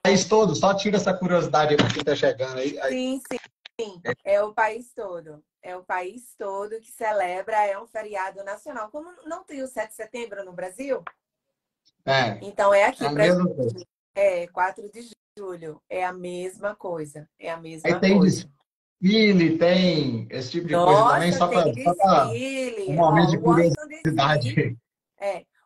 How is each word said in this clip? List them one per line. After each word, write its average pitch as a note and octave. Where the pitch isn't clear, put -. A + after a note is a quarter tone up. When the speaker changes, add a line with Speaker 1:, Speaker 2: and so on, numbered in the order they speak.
Speaker 1:
país G3
todo? G#3+
Só G3
tira G#3
essa F#3
curiosidade D3+
aí D3
pra A#2+
quem D3
tá D3
chegando C3
aí. C#3
Aí C4
Speaker 2:
Sim, B3+
sim, B3
sim. F#3+
É G3+
o G#3+
país A3
todo. E3
É F3+
o F3+
país F#3+
todo G#3
que -
celebra, G3+
é G3
um A#3
feriado G3
nacional. G#3+
Como D#4+
não F4
tem C4+
o C4
sete G#3+
de -
setembro G#3+
no F3+
Brasil, F#3
Speaker 1:
É. B2+
Speaker 2:
então G3+
é G3+
aqui B3
Speaker 1:
É -
a D3
Speaker 2:
pra D3
Speaker 1:
mesma F3+
Speaker 2:
gente. F3
Speaker 1:
coisa. A2+
Speaker 2:
É, F#3
quatro F#3+
de A#3
julho. F3
É F#3
a F3+
mesma F#3
coisa. D#3
É -
a E3
mesma D#3+
Speaker 1:
Aí F3+
tem F#3+
Speaker 2:
coisa. -
Speaker 1:
desfile, F#3+
tem E3+
esse C3+
tipo E3+
de D3+
coisa F#3
também, F3+
Speaker 2:
Nossa, F3+
Speaker 1:
só F3
pra, F3+
Speaker 2:
tem C3
Speaker 1:
só F3
pra F3
Speaker 2:
desfile. A#3+
Speaker 1:
um D3+
momento E3
Speaker 2:
Ó, -
Speaker 1:
de E3
Speaker 2:
o -
Washington D#3+
Speaker 1:
curiosidade. C#3
Speaker 2:
D D3+
C. A#2
É, G3